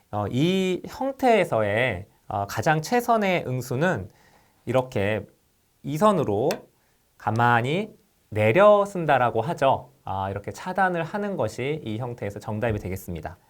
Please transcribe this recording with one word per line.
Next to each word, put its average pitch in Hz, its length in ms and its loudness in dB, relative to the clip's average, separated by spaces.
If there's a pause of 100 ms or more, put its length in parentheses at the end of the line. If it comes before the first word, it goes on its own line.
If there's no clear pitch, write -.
(120)
어, 104 200 -2
이 180 560 0
형태에서의, 131 1200 0 (200)
어, 101 200 -2
가장 156 340 0
최선의 220 640 0
응수는 127 600 -2 (560)
이렇게 113 600 0 (580)
이 143 140 -6
선으로 147 520 2 (680)
가만히 120 800 2 (340)
내려 185 560 6
쓴다라고 139 560 2
하죠. 135 500 0 (120)
아, 98 260 -4
이렇게 101 220 -8
차단을 185 520 -2
하는 202 340 -6
것이 131 480 -4
이 110 140 -6
형태에서 117 400 -8
정답이 110 400 -4
되겠습니다. 87 580 -8 (120)